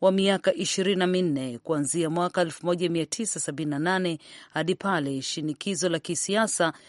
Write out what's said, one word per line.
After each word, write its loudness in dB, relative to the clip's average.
wa 6
miaka 4
ishirini 0
na 4
minne, 0
kuanzia 0
mwaka 0
elfu -2
moja 0
mia 0
tisa -4
sabini -4
na -2
nane 0
hadi 0
pale -2
shinikizo -4
la 0
kisiasa 0